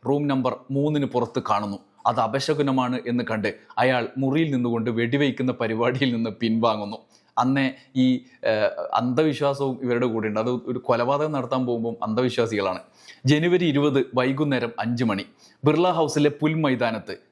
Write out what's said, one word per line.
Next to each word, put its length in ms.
റൂം 240
നമ്പർ 220
മൂന്നിന് 380
പുറത്ത് 360
കാണുന്നു. 280
അത് 160
അപശകുനമാണ് 720
എന്ന് 200
കണ്ട് 180
അയാൾ 220
മുറിയിൽ 320
നിന്നുകൊണ്ട് 360
വെടിവെയ്ക്കുന്ന 520
പരിപാടിയിൽ 540
നിന്ന് 160
പിൻവാങ്ങുന്നു. 580
അന്നേ 240
ഈ, 20
ഏഹ്, 180
അന്ധവിശ്വാസവും 760
ഇവരുടെ 280
കൂടെയുണ്ട്. 300
അത് 80
ഒരു 180
കൊലപാതകം 480
നടത്താൻ 320
പോകുമ്പോൾ 260
അന്ധവിശ്വാസികളാണ്. 760
ജനുവരി 420
ഇരുപത് 260
വൈകുന്നേരം 540
അഞ്ച് 260
മണി. 160
ബിർള 240
ഹൗസിലെ 420
പുൽമൈതാനത്ത് 760